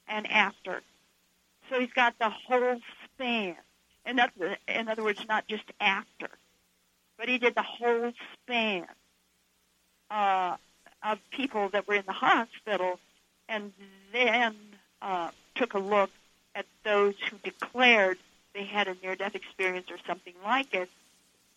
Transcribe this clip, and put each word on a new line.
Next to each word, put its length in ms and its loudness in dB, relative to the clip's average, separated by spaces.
and 220 -6
after. 520 0
So 100 0
he's 120 -2
got 260 2
the 100 2
whole 520 0
span. 520 -4
In 140 -4
other, 380 0
in 220 -4
other 160 -4
words, 240 -2
not 180 0
just 160 -6
after, 480 -2
but 120 -8
he 100 2
did 160 4
the 80 0
whole 500 0
span, 520 -2
uh, 460 2
of 160 -2
people 380 -2
that 180 -2
were 80 0
in 100 0
the 80 -6
hospital 840 0
and 240 -6
then, 440 2
uh, 300 -4
took 200 -2
a 40 -2
look 320 2
at 100 -8
those 300 4
who 140 -12
declared 760 4
they 100 -8
had 240 -2
a 140 -6
near-death 340 -6
experience 520 -4
or 160 -12
something 300 -8
like 300 0
it. 160 -4